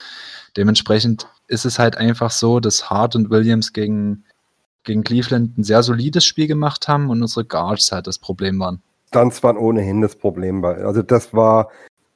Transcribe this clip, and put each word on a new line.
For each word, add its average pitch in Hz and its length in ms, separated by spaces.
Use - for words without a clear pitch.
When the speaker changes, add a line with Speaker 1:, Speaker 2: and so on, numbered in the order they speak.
Speaker 1:
Dementsprechend 110 680
ist - 180
es 123 140
halt 117 180
einfach 113 340
so, 117 300
dass - 300
Hart 113 260
und 110 140
Williams 113 420
gegen, 104 540
gegen 107 180
Cleveland 120 540
ein 107 80
sehr 107 180
solides 127 440
Spiel 156 220
gemacht 151 380
haben 143 220
und 117 140
unsere 117 240
Guards 92 460
halt 90 140
das 92 120
Problem 95 400
waren. 90 240
Speaker 2:
Stunts 123 340
waren 120 140
ohnehin 107 460
das 104 140
Problem, 95 440
weil, 90 240
also 104 160
das 113 320
war, 110 380